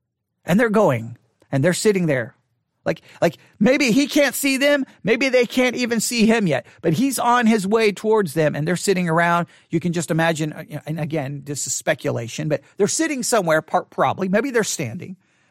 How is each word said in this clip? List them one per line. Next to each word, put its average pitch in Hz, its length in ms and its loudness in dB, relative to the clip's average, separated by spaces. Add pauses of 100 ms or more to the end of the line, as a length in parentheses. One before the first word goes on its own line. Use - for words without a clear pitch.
(440)
and 185 160 2
they're 240 80 4
going, 135 480 2 (340)
and 135 140 0
they're 180 80 4
sitting 190 320 2
there. 135 320 -2 (480)
Like, - 160 -4 (220)
like, 170 160 0 (220)
maybe 269 320 4
he 277 160 4
can't 285 260 2
see 269 240 0
them, 285 260 2 (200)
maybe 240 260 0
they 247 160 4
can't 254 300 0
even 233 240 -2
see 226 260 2
him 226 200 4
yet, 135 200 -2 (160)
but - 100 0
he's 233 260 0
on 240 280 2
his 220 200 2
way 214 260 2
towards 214 420 0
them, 151 200 0
and 151 140 -4
they're 180 80 0
sitting 180 320 -2
around. 170 380 2 (240)
You 170 100 -2
can 180 120 -4
just 165 180 -4
imagine, 160 420 0
uh, 147 320 -14
and 156 160 -8
again, 143 440 -8
this 139 220 -8
is 139 60 -6
speculation, 139 760 -4
but - 120 -2 (160)
they're 196 120 0
sitting 302 340 -2
somewhere, 165 400 0
par-, - 220 -4
probably. 165 440 -2
Maybe 226 220 0
they're 226 140 0
standing. 156 520 -8 (340)